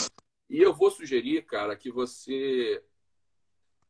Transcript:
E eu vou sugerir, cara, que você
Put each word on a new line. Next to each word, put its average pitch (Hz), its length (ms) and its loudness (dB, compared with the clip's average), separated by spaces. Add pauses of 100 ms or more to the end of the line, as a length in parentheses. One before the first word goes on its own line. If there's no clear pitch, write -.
(500)
E 294 100 0
eu 381 140 8
vou 392 160 4
sugerir, 131 560 -2
cara, 104 280 -4
que 123 160 -12
você 123 960 -4 (1040)